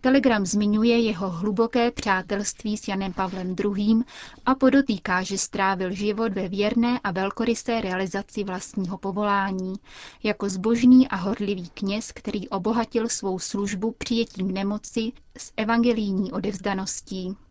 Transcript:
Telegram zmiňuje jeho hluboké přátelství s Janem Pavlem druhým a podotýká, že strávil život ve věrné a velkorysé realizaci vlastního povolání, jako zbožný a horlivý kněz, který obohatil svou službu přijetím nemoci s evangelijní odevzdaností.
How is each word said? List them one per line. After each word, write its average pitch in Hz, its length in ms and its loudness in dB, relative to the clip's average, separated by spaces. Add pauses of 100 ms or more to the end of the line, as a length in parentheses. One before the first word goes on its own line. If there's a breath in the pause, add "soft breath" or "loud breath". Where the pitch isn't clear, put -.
Telegram 254 440 4
zmiňuje 208 540 4
jeho 202 300 0
hluboké 226 640 0
přátelství 202 840 -2
s - 100 -10
Janem 190 260 -4
Pavlem 185 420 -4
druhým 208 480 2 (420 loud breath)
a 262 100 4
podotýká, 247 680 2
že 196 140 -4
strávil 190 540 0
život 208 420 0
ve 190 140 -2
věrné 233 560 2
a 196 80 -2
velkorysé 220 680 -2
realizaci 190 640 -4
vlastního 190 540 -6
povolání, 196 760 -2 (500 loud breath)
jako 208 260 0
zbožný 233 580 6
a - 80 -4
horlivý 185 580 -4
kněz, 208 380 -4
který 202 380 -8
obohatil 220 600 -2
svou 185 300 -4
službu 202 520 -4
přijetím 220 600 -2
nemoci 208 600 -4 (260)
s - 200 -16
evangelijní 220 720 0
odevzdaností. 190 1040 -6 (160)